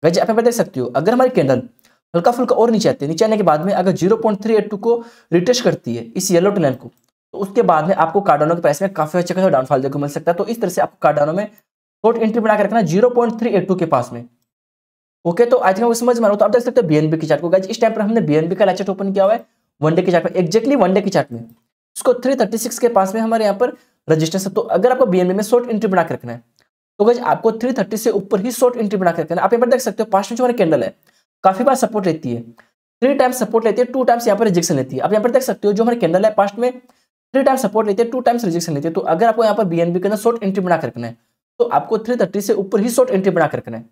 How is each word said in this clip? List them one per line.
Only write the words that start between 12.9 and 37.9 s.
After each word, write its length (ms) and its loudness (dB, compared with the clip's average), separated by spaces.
पॉइंट 300 0
थ्री 100 -2
एट 180 0
टू 80 0
के 120 -2
पास 260 0
में। 100 -12
ओके, 200 2
तो 140 2
आई 140 2
थिंक 100 -2
आपको 120 2
समझ 200 2
में 80 -2
आ 40 4
रहा 20 6
हो, 60 2
तो 100 4
आप 60 2
देख 120 4
सकते 180 0
हो 60 0
बीएनबी 300 2
की 100 -6
चार्ट 140 0
को। 80 -2
गाइस, 180 2
इस 140 -4
टाइम 120 2
पर 80 -4
हमने 200 0
बीएनबी 340 0
का 100 2
लाइव 120 0
चार्ट 120 -6
ओपन 240 -4
किया 100 2
हुआ 100 4
है 120 -6
वन 140 2
डे 60 2
के 100 0
चार्ट 120 2
पर, 180 -2
exactly 360 0
वन 160 2
डे 80 2
के 80 -4
चार्ट 220 -2
में। 80 -12
इसको 760 -6
थ्री 200 -2
थर्टी 220 -2
सिक्स 220 -8
के 100 0
पास 260 0
में 60 -2
हमारे 240 0
यहाँ 120 0
पर 160 -2
रेजिस्टेंस 400 0
है। 60 -8
तो 80 -2
अगर 300 0
आपको 160 2
बीएनबी 260 2
में 100 -2
शॉर्ट 260 0
एंट्री 200 -2
बना 140 2
के 100 -6
रखना 180 -12
है, 120 -14
तो 60 4
गाइस, 140 2
आपको 340 0
थ्री 200 -4
थर्टी 240 -4
से 140 0
ऊपर 300 -2
ही 120 -4
शॉर्ट 240 0
एंट्री 200 -2
बना 140 2
के 100 -4
रखना 140 -4
है। 60 -2
आप 120 2
यहाँ 80 2
पर 100 2
देख 100 2
सकते 220 -4
हो 80 -6
पास्ट 200 0
में 60 -8
जो 60 0
हमारी 140 0
कैंडल 260 2
है 100 -8
काफी 200 2
बार 120 4
सपोर्ट 300 -2
लेती 240 -2
है, 120 -6
थ्री 720 -4
टाइम्स 240 2
सपोर्ट 260 0
लेती 160 0
है, 60 4
टू 160 -2
टाइम्स 240 2
यहाँ 120 2
पर 60 2
रिजेक्शन 300 0
लेती 200 -4
है। 60 -4
आप 120 0
यहाँ 100 0
पर 80 2
देख 120 2
सकते 240 -4
हो 60 2
जो 100 0
हमारी 160 0
कैंडल 260 2
है 80 2
पास्ट 260 0
में 120 0
थ्री 720 -6
टाइम्स 180 2
सपोर्ट 260 0
लेती 160 0